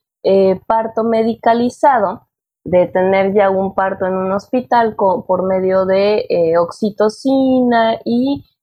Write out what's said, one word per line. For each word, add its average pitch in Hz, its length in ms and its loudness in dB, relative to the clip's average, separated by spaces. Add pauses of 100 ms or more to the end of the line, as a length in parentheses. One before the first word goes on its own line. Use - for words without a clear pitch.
(220)
eh, 190 440 2
parto 226 360 -2
medicalizado, 233 1200 0 (380)
de 175 220 2
tener 190 480 0
ya 196 140 4
un 190 260 -2
parto 190 320 -2
en 185 100 -4
un 190 160 -4
hospital 233 640 -2
co-, 190 280 0
por 185 200 -2
medio 185 420 0
de, 196 420 0
eh, 170 300 0
oxitocina 226 1500 0
y, 262 400 -2 (180)